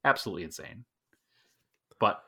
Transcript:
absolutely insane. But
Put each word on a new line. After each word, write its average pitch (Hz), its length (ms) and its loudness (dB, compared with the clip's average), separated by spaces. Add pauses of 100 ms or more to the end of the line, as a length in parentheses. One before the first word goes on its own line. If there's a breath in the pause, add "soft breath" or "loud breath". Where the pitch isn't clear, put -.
absolutely 117 400 2
insane. - 400 -14 (1160)
But - 280 2